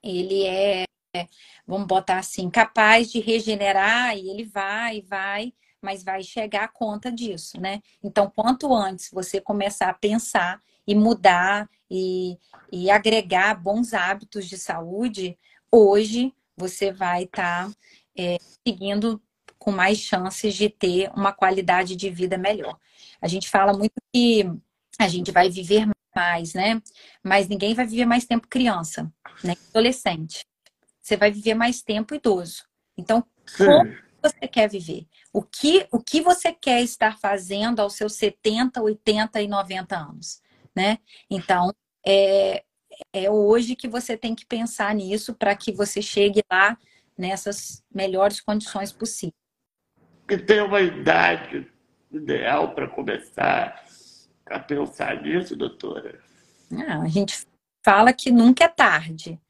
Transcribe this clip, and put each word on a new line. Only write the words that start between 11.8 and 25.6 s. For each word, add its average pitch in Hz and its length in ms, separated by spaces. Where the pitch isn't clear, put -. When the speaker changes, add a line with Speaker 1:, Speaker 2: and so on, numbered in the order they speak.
Speaker 1:
e, 185 480
e 180 200
agregar 208 640
bons 208 380
hábitos 196 540
de 185 100
saúde, 180 800
hoje 220 600
você 185 340
vai 185 360
tá, 180 420
é, 175 200
seguindo 202 560
com - 120
mais 196 280
chances 190 560
de 208 140
ter 185 460
uma 196 180
qualidade 185 640
de 190 140
vida 180 280
melhor. 185 420
A 165 60
gente 185 220
fala 202 240
muito 208 200
que 233 360
a 214 100
gente 175 240
vai 180 180
viver 190 380